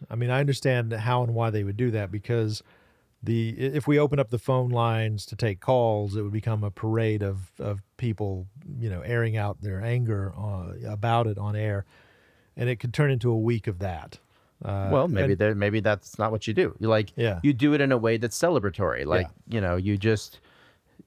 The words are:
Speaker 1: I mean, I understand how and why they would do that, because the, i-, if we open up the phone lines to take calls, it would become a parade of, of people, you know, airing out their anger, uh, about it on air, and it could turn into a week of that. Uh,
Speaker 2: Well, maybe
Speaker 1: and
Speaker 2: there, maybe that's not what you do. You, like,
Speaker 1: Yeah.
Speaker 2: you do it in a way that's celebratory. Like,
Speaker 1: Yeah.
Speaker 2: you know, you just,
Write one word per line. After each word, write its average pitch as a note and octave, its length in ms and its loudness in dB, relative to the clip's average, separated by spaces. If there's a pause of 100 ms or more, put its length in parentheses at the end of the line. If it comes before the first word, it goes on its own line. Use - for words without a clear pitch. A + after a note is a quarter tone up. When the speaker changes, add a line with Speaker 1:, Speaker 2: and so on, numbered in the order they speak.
Speaker 1:
I A2 60 -6
mean, A#2+ 160 0
I C3 80 2
understand B2+ 520 0
how A#2+ 320 0
and A#2 120 -2
why A#2 160 0
they G#2 120 0
would G2 140 -4
do B2 140 0
that, G#2 200 -2
because G#2+ 520 -2 (580)
the, A2+ 380 -2
i-, - 20 -4 (160)
if C#3+ 100 -4
we D3 120 6
open C#3+ 200 2
up C3+ 120 0
the A#2+ 80 0
phone B2+ 320 0
lines A2+ 560 0
to - 80 -12
take G2+ 240 -2
calls, G#2+ 560 0
it G#2+ 80 -4
would G2+ 100 -6
become A2 300 -2
a G#2 80 -4
parade A2 500 0
of, G2 380 -4
of G2+ 220 -6 (160)
people, G2 500 -4 (320)
you A2+ 100 -4
know, F2+ 120 -6
airing A2+ 360 0
out G2+ 240 -4
their F#2+ 220 -6
anger, A2+ 520 -2
uh, F#2+ 380 -8 (140)
about A2+ 400 0
it G2+ 100 -4
on G#2 180 -4
air, G#2 300 -2 (720)
and B2 120 -2
it B2 100 -2
could A#2+ 140 -6
turn D3 180 2
into A#2+ 180 2
a A2+ 80 2
week A2+ 300 0
of G2 120 -4
that. F2 380 -8 (480)
Uh, G2 260 -2
Speaker 2:
Well, D3 160 4
maybe G2 260 2
Speaker 1:
and F2+ 60 8
Speaker 2:
there, G#2+ 160 6
maybe G#2 240 2
that's G#2 380 -2
not G#2+ 140 0
what A2 160 -4
you A2+ 80 0
do. F#3+ 240 2
You, A2 100 -2
like, A2 260 2
Speaker 1:
Yeah. A2 280 0
Speaker 2:
you C#3+ 100 6
do C#3+ 200 4
it D3 80 4
in C#3 100 4
a B2+ 60 4
way A2+ 200 4
that's A2 200 -2
celebratory. G2 680 0
Like, F2+ 220 2
Speaker 1:
Yeah. - 280 -10
Speaker 2:
you A2 60 0
know, F2+ 140 0
you G2 220 0
just, G#2+ 420 -2 (680)